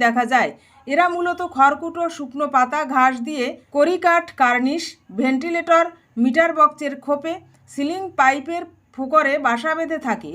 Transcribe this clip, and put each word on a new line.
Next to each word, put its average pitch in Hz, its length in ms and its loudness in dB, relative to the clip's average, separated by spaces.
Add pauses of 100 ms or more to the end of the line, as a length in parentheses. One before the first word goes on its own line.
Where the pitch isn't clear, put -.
দেখা 233 280 2
যায়। 202 180 2 (360)
এরা 311 180 2 (100)
মূলত 349 260 -2 (140)
খড়কুটো, 302 540 2
শুকনো 285 360 -8 (100)
পাতা, 254 240 2 (140)
ঘাস 262 200 4 (140)
দিয়ে 294 180 -4 (260)
কড়িকাঠ, 339 540 2 (160)
কার্নিশ, 254 420 2 (360)
ভেন্টিলেটর, 330 680 2 (320)
মিটার 269 400 2
বক্সের 302 360 2 (120)
খোপে, 294 280 -2 (360)
সিলিং 311 320 -4 (180)
পাইপের 285 440 0 (300)
ফোকরে 269 400 0 (140)
বাসা 233 300 -2
বেঁধে 320 300 -4
থাকে। 226 280 -6